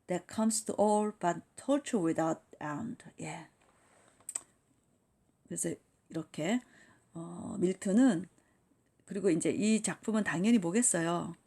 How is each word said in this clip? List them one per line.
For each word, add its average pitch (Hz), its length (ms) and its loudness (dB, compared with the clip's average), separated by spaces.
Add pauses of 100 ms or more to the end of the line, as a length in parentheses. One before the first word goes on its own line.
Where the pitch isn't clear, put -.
that 175 200 -4
comes 220 360 0
to - 120 -6
all 214 460 2
but 170 220 0 (140)
torture 277 420 0
without 160 440 0 (180)
end. 151 440 -8 (160)
예. 160 260 -12 (2000)
그래서 170 260 -6 (360)
이렇게 170 500 -4 (540)
어, 175 440 -10
밀턴은, 185 680 4 (800)
그리고 190 260 0
이제 160 200 2
이 214 320 2
작품은 214 400 -2
당연히 220 360 2
뭐겠어요. 170 760 0 (120)